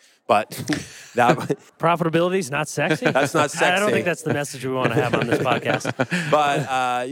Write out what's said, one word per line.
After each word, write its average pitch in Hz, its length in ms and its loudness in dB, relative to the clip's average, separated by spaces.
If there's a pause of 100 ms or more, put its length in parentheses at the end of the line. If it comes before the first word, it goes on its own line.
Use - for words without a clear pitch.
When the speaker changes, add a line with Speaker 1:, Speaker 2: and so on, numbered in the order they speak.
(260)
Speaker 1:
but 107 240 2
<laughs> - 640 -8
that 120 240 4 (400)
Speaker 2:
Profitability 170 640 2
is 127 100 -8
not 143 180 -4
sexy? 156 420 0
Speaker 1:
That's - 220 2
not 147 240 0
Speaker 2:
I 175 140 2
don't 180 80 2
Speaker 1:
sexy. 208 140 2
Speaker 2:
think - 120 0
that's 170 180 -2
the 147 120 -2
message 143 320 -6
we 131 60 -2
wanna 127 220 0
have 123 200 2
on - 120 0
this 139 120 0
podcast. 120 480 0 (400)
Speaker 1:
<laughs> 147 40 -2
But, 143 380 2
uh, 127 440 -2